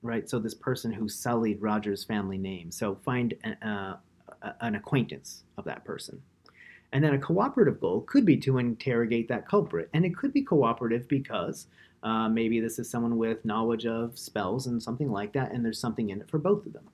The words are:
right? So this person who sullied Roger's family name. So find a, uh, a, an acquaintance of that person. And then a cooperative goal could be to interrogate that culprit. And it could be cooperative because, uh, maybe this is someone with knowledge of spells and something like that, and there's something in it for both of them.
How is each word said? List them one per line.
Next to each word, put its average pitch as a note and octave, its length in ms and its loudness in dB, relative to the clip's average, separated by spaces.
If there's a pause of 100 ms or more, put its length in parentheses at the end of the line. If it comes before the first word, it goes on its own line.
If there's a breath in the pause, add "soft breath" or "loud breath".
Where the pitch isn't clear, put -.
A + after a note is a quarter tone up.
right? A#2 260 -4
So B2+ 100 -2
this G#2+ 140 -4
person B2 400 -4
who G#2 160 -4
sullied A2+ 520 0
Roger's G#2 420 0
family G2 340 -4
name. F#2+ 340 -6
So G2+ 240 -4
find B2 380 -2 (100)
a, A2 240 -8
uh, G2 300 -6 (460)
a, G#2+ 180 -10
an A2+ 140 -2
acquaintance - 680 -2 (140)
of - 80 -10
that - 180 -8
person. - 380 -12 (720 loud breath)
And C#3 100 4
then D3+ 100 6
a C#3 60 4
cooperative F#3 640 4
goal F2+ 200 2
could C#4 240 4
be D3 120 10
to C3 220 2
interrogate A#2 720 2
that A2+ 180 -2
culprit. D#3+ 460 0
And E3 120 4
it E3+ 100 -2
could C#4 160 -2
be C#4 120 2
cooperative A#2+ 640 2
because, B2+ 580 -2 (380 soft breath)
uh, A2+ 260 0
maybe A2+ 300 2
this A2+ 180 -2
is A#2+ 120 -6
someone A#2 280 0
with A2+ 280 0
knowledge A2+ 420 0
of A#2 320 -4
spells G#2+ 480 -2
and A#2+ 160 -2
something B2+ 280 -4
like G#2 220 -4
that, C3 180 0
and A#2+ 140 -2
there's A2 140 -2
something A2+ 320 -2
in G2 100 -6
it - 80 -18
for - 80 -2
both G3 300 2
of - 60 -14
them. - 200 -18